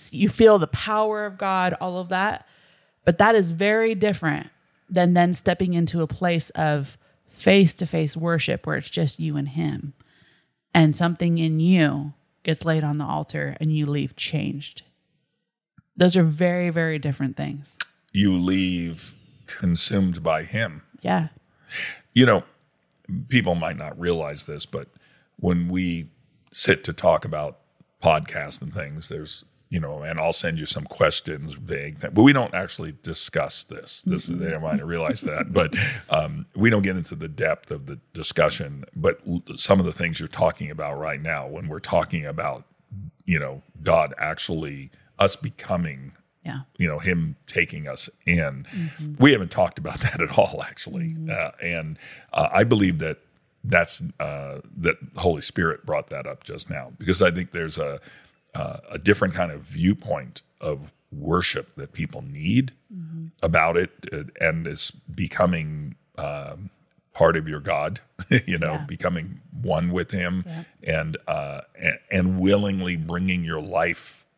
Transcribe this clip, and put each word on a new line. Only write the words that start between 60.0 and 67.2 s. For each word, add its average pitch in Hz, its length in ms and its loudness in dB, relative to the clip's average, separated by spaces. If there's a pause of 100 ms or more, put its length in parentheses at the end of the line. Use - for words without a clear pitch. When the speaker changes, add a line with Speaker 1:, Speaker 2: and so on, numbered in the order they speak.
Speaker 2:
of 73 320 -6 (200)
worship 78 640 -2
that 71 180 -14
people 78 300 -8
need 87 480 0 (220)
Speaker 1:
Mm-hmm. 165 340 -12 (160)
Speaker 2:
about 85 340 4
it, 90 140 0 (200)
uh, 73 120 -8 (180)
and 82 260 0
it's - 240 -2
becoming, 80 1040 -2 (220)
um, 71 520 -10 (440)
part 82 240 4